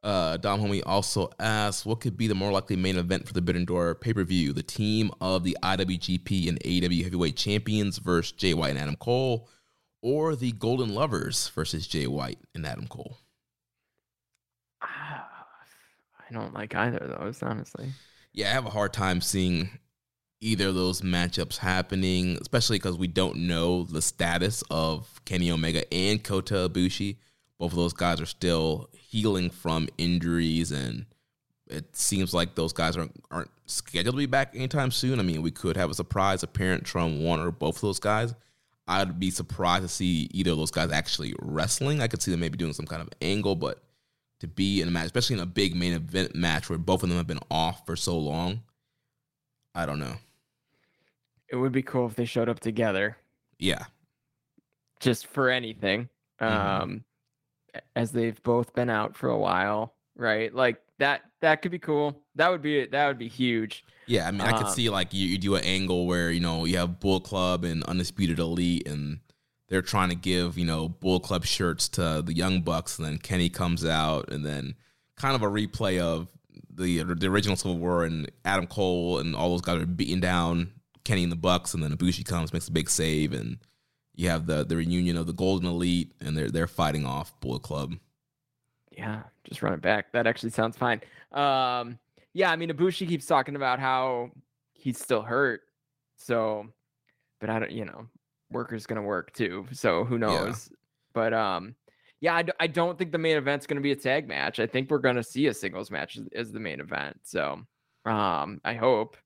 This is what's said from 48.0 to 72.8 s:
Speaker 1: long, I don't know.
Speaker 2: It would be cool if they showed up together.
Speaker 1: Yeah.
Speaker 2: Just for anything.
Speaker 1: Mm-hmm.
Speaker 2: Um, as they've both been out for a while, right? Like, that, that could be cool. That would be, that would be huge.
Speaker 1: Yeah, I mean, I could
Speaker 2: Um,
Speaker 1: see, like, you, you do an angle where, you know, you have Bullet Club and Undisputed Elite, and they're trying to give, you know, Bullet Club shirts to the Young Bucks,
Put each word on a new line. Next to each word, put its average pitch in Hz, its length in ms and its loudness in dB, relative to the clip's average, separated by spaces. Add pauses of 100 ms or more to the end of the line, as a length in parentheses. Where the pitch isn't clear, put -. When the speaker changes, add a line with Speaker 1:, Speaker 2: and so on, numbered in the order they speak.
Speaker 1:
long, 85 420 -2 (1120)
I 85 120 -2
don't 73 120 -4
know. 64 180 -6 (1300)
Speaker 2:
It - 80 -6
would 127 160 0
be 131 100 2
cool 123 240 0
if 110 100 -6
they 120 100 0
showed 117 240 0
up 110 100 -4
together. 107 560 0 (420)
Speaker 1:
Yeah. - 260 0 (1160)
Speaker 2:
Just 123 260 2
for 135 220 0
anything. 117 640 0 (280)
Speaker 1:
Mm-hmm. 101 440 2
Speaker 2:
Um, 95 220 -6 (880)
as 117 160 0
they've 117 320 0
both 120 300 2
been 123 160 0
out 107 260 0
for 135 140 -4
a 117 100 0
while, 101 560 2 (220)
right? 110 380 0
Like, 123 260 2 (180)
that, 139 240 2 (180)
that 156 200 6
could 180 100 -4
be 175 80 -6
cool. 147 440 0 (120)
That 160 160 6
would 175 120 0
be, 147 240 2
that 143 200 2
would 135 120 0
be 117 100 -8
huge. 117 560 0 (220)
Speaker 1:
Yeah, 98 200 2
I 87 40 0
mean, 98 100 -4
I 104 120 4
could 107 160 2
Speaker 2:
Um, 98 40 -2
Speaker 1:
see, 113 160 2
like, 95 240 0
you, 95 140 2
you 90 100 2
do 98 200 2
an - 80 0
angle 92 420 2
where, 87 240 2
you 85 100 2
know, 82 240 0
you 87 140 2
have 87 220 -2
Bullet 95 240 2
Club 90 400 0
and 82 200 -2
Undisputed 87 540 0
Elite, 85 500 2
and 73 320 -6 (480)
they're 95 140 2
trying 92 260 2
to 87 60 2
give, 87 420 0
you 87 80 0
know, 80 240 0
Bullet 90 340 2
Club 90 220 -2
shirts - 460 0
to 78 340 0
the 85 80 -2
Young 90 300 2
Bucks, 80 360 -2